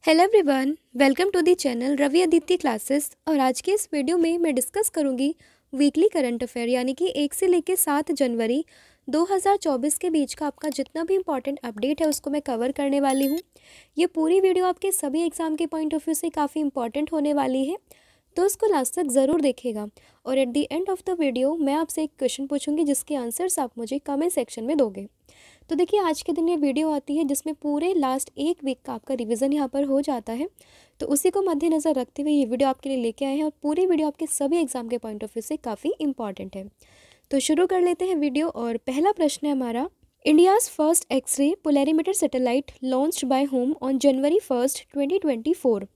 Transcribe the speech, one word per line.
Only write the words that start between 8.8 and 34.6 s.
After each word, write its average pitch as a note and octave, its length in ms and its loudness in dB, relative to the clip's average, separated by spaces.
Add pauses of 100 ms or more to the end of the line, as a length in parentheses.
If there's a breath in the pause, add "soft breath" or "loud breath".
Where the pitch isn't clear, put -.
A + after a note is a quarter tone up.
दो D4+ 140 2
हज़ार G4 340 2
चौबीस D4 400 0
के F4+ 120 -2
बीच D4+ 240 0
का D4+ 140 -4
आपका D4+ 220 -6
जितना C#4+ 340 -6
भी F4+ 120 0
इंपॉर्टेंट C#4+ 480 -4
अपडेट A#3+ 380 -2
है D#4 60 2
उसको D4 220 -2
मैं D4 120 -2
कवर B3 300 -2
करने C#4 280 0
वाली C4+ 260 2
हूँ। D4 140 -2 (580 soft breath)
ये E4 80 2
पूरी E4 340 2
वीडियो F#4 260 2
आपके F#4 260 -2
सभी D4+ 300 -2
एग्जाम D#4+ 340 -2
के E4 100 -2
point D#4 260 -4
of D#4+ 80 -2
view D#4 160 -2
से E4 140 -4
काफ़ी D4+ 320 -2
इंपॉर्टेंट C#4 500 -4
होने D4 220 0
वाली C4 320 0
है, E4+ 120 -4 (580 soft breath)
तो F4 80 2
उसको G4+ 240 0
लास्ट D4 280 0
तक F4+ 80 0
ज़रूर C#4 380 2
देखिएगा। A#3 480 -2 (360 soft breath)
और C4 120 -2
at C4+ 100 2
the B3+ 240 -2
end F4+ 240 -4
of - 80 -14
the F4+ 160 -4
video C4+ 400 0
मैं C#4 140 0
आपसे D#4 300 -2
एक D4+ 140 -6
क्वेश्चन C#4 300 -4
पूछूंगी D4 360 -2
जिसके C#4+ 320 -2
आंसर्स C4+ 440 -4
आप B3+ 180 -4
मुझे A#3 220 -6
कमेंट D4+ 320 -2
सेक्शन A#3 320 -6
में D4 140 -2
दोगे। G3+ 300 -2 (640 soft breath)
तो E4+ 60 -2
देखिए F4 240 2
आज E4 220 0
के - 100 -6
दिन E4 180 0
ये F4 60 0
वीडियो D4 360 0
आती D4 260 -2
है E4 60 0
जिसमें C#4+ 320 -4
पूरे D4+ 380 -2
लास्ट C4+ 440 0
एक D#4 260 -2
वीक C4+ 220 -2
का B3+ 80 -8
आपका A#3 200 -8
रिवीजन A#3+ 400 -2
यहाँ D4 140 0
पर C#4 160 -2
हो C#4 180 2
जाता A#3+ 320 -4
है, D4 160 -4 (500 soft breath)
तो - 60 -6
उसी - 240 2
को - 120 -2
मद्देनज़र D#4+ 540 0
रखते B3+ 260 -6
हुए D4 100 0
ये C#4+ 140 4
वीडियो B3+ 240 0
आपके C4 200 -6
लिए C4+ 80 -2
लेके A#3 280 -4
आए C4+ 100 -2
हैं D4+ 80 0
और D4+ 80 -2 (120)
पूरी D#4 220 0
वीडियो D#4 220 2
आपके D4+ 200 -6
सभी D4 300 0
एग्जाम B3+ 300 -2